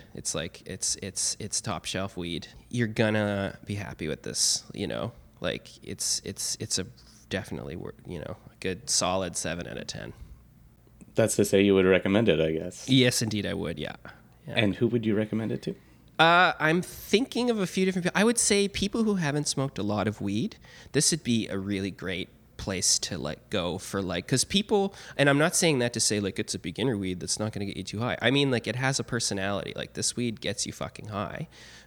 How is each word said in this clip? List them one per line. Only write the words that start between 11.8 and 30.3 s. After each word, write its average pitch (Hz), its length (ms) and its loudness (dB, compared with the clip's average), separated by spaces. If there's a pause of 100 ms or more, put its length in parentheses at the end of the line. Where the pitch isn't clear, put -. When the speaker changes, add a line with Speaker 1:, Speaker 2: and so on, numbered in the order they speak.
Speaker 2:
recommend 98 440 6
it, 78 100 4
I 80 120 2
guess. 85 380 -6
Speaker 1:
Yes, 127 320 6
indeed, 104 240 -2
I 92 80 -4
would, 87 240 -4
yeah. - 180 -6 (520)
Yeah. 120 80 -8
Speaker 2:
And 104 200 2
who 120 120 2
would 113 180 0
you 107 100 2
recommend 107 360 -2
it - 120 -4
to? - 120 -6 (440)
Speaker 1:
Uh, 170 400 8
I'm 160 220 4
thinking 240 680 0
of 226 100 0
a 185 60 2
few 190 200 0
different 185 180 0
people. 180 160 0
I 202 60 4
would 233 120 4
say 202 300 4
people 208 380 0
who 208 100 4
haven't 147 320 0
smoked 135 320 -2
a 98 40 -2
lot 104 220 0
of 104 140 0
weed, 107 380 -2 (340)
this - 200 4
would 156 120 -4
be 113 240 2
a 98 100 -4
really 98 340 -2
great 90 360 -6 (300)
place - 420 0
to, - 180 -6
like, 73 320 -8
go 90 280 -2
for, 98 240 -4
like, 90 260 -4
'cause 135 160 2
people, 196 500 0 (220)
and 143 140 4
I'm 139 80 6
not 160 180 2
saying 156 240 4
that 120 140 2
to 110 80 -2
say, 104 180 2
like, 95 180 -2
it's - 160 -4
a 92 60 -6
beginner 104 380 -2
weed 92 240 -4
that's - 180 -4
not 107 140 -4
gonna 101 140 -4
get - 100 -8
you 95 60 -8
too 98 160 -8
high. 113 220 -2
I 117 100 4
mean, 139 200 4
like, 117 160 0
it 110 80 -2
has 135 240 0
a 117 60 -4
personality. 101 680 -2
Like, - 200 -8
this - 240 -2
weed 120 240 -2